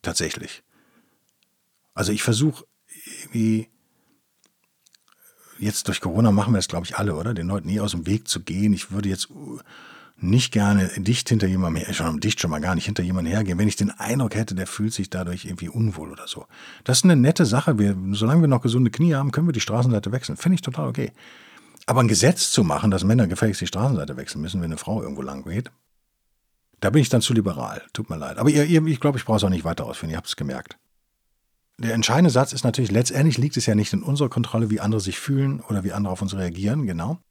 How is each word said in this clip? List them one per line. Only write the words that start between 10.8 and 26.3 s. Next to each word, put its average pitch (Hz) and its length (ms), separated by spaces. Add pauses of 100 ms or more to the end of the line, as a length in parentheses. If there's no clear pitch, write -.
dicht 110 300
hinter 104 200
jemandem 87 360
her, 98 100
schon 82 260
dicht 107 200
schon 85 120
mal 76 100
gar 92 140
nicht - 100
hinter 101 180
jemandem 90 300
hergehen, 95 240
wenn 104 100
ich 98 80
den 101 160
Eindruck 120 440
hätte, 107 200
der 92 120
fühlt 107 260
sich 95 160
dadurch 90 360
irgendwie 87 240
unwohl 87 420
oder - 160
so. - 180 (380)
Das 127 160
ist - 40
eine 180 120
nette 143 300
Sache. 123 320
Wir, 101 180 (160)
solange 113 300
wir 156 60
noch 131 140
gesunde 120 300
Knie 160 240
haben, 135 160
können 165 160
wir 160 60
die 113 60
Straßenseite 110 520
wechseln. - 260
Finde 180 180
ich 165 60
total 139 260
okay. 123 240 (720)
Aber 123 160
ein 117 60
Gesetz 113 440
zu 117 120
machen, 85 280
dass 90 120
Männer 110 240
gefälligst 104 340
die 87 60
Straßenseite 90 480
wechseln 69 260
müssen, 87 200
wenn 82 100
eine 76 60
Frau 104 240
irgendwo 69 200
lang 67 220
geht, 101 280 (1080)